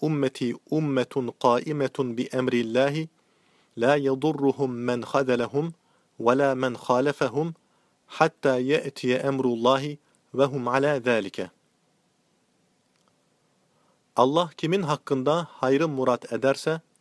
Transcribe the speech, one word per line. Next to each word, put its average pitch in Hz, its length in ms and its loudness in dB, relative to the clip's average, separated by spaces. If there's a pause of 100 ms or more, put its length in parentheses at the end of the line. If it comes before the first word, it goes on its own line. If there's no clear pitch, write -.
أمتي 135 520 -2 (180)
أمة 135 680 -2
قائمة 135 600 0
بأمر 127 540 -2
الله 131 540 0 (680)
لا 123 200 4
يضرهم 139 760 0
من 120 360 -4
خذلهم 135 680 -2 (460)
ولا 131 340 4
من 127 240 -2
خالفهم 139 760 -2 (540)
حتى 131 600 0
يأتي 135 480 0 (140)
أمر 131 160 0
الله 131 520 0 (360)
وهم 127 360 0
على 135 360 2
ذلك. 101 440 -2 (2750)
Allah 151 420 4
kimin 180 240 0
hakkında 147 680 -2
hayrı 139 380 2
murat 127 460 -2
ederse, 135 480 0 (200)